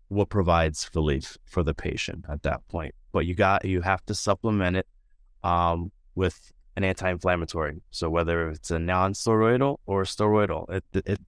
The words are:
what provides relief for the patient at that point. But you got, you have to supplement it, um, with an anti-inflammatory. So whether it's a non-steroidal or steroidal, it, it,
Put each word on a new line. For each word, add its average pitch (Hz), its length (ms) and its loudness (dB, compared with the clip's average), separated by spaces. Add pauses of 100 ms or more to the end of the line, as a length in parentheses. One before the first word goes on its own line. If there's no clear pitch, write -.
what 101 200 0
provides 85 640 2
relief 73 520 -2
for - 180 -2
the 76 100 0
patient - 540 -8
at 76 160 -8
that - 240 -4
point. 80 260 -8 (200)
But 82 120 2
you 87 100 -2
got, 95 280 4
you 92 180 0
have 92 260 0
to 107 80 -4
supplement 98 640 0
it, 92 100 -2 (560)
um, 87 480 0 (240)
with - 360 -2 (240)
an 98 80 -2
anti-inflammatory. 87 1000 -2 (100)
So - 180 -4
whether 82 400 0
it's 78 220 -8
a 82 80 0
non-steroidal 110 1080 2
or 98 180 0
steroidal, 104 640 0
it, 92 140 -4 (220)
it, 101 220 -2